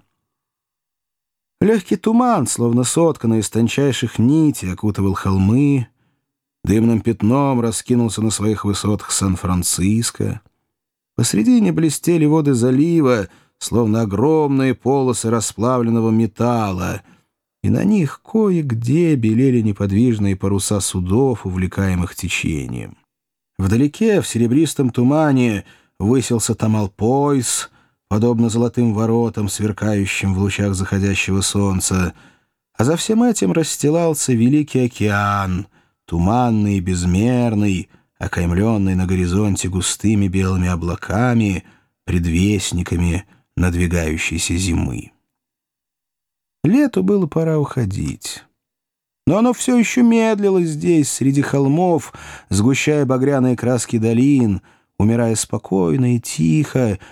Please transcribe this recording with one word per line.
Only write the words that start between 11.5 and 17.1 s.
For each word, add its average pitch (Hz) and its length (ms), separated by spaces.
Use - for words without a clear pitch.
блестели 160 540
воды 147 280
залива, 131 760
словно 110 440
огромные 135 760
полосы 127 540
расплавленного 113 840
металла, 110 880